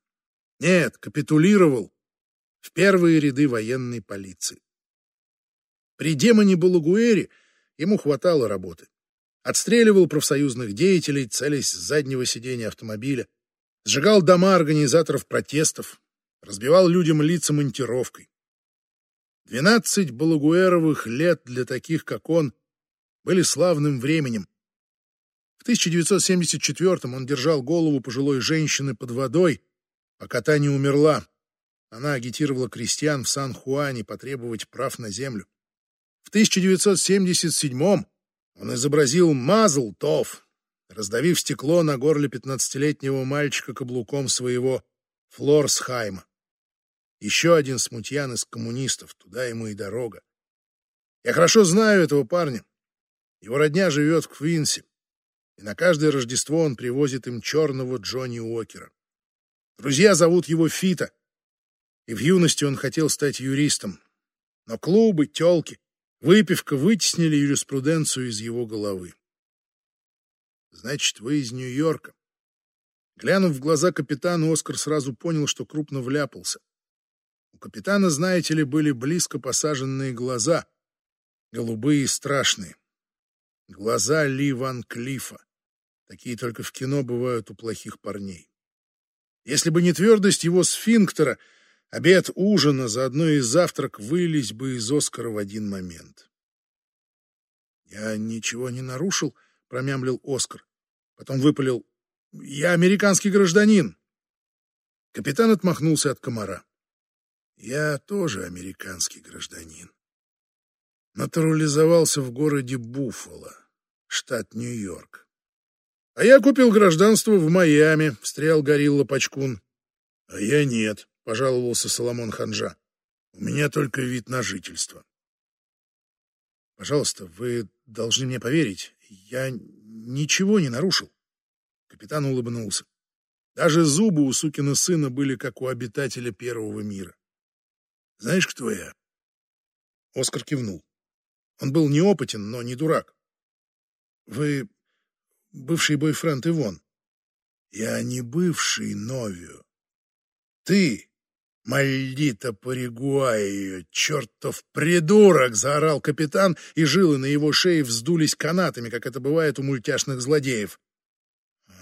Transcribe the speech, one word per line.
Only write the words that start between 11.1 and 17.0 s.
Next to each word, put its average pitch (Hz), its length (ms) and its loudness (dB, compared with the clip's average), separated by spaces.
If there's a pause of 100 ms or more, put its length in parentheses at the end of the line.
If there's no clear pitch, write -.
целясь 139 420 -4
с - 40 -4
заднего 131 520 -4
сиденья 120 400 -6
автомобиля, 110 640 -6 (560)
сжигал 202 360 4
дома 180 360 6
организаторов 151 720 2
протестов, - 720 -4 (420)
разбивал 135 460 4
людям 160 340 4